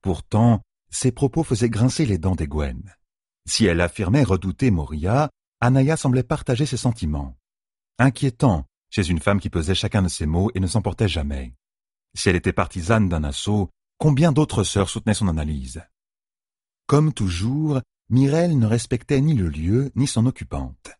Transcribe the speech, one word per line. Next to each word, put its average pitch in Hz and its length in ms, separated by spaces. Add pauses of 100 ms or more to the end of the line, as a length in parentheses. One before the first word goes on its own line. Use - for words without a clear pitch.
Pourtant, 107 600 (280)
ses - 220
propos 139 320
faisaient 117 260
grincer 123 360
les 101 120
dents 92 160
d'Egwene. 73 640 (520)
Si - 180
elle 85 160
affirmait 104 420
redouter 95 480
Moria, 87 580 (300)
Anaya 135 360
semblait 127 280
partager 143 420
ses 123 120
sentiments. 76 600 (600)
Inquiétant, 123 680 (240)
chez 95 200
une 82 100
femme 101 200
qui - 100
pesait 87 260
chacun 104 260
de 90 60
ses - 180
mots 85 300
et 92 40
ne 92 80
s'emportait 104 400
jamais. 69 460 (600)
Si - 140
elle 90 60
était 87 180
partisane 95 560
d'un 80 140
assaut, 98 460 (300)
combien 151 320
d'autres 127 320
sœurs 98 260
soutenaient 107 240
son 101 140
analyse ? 76 560 (1040)
Comme 151 260
toujours, 127 680 (300)
Myrelle 143 480
ne 113 80
respectait 120 560
ni 151 140
le 90 140
lieu, 95 460
ni 131 120
son 113 180
occupante. - 760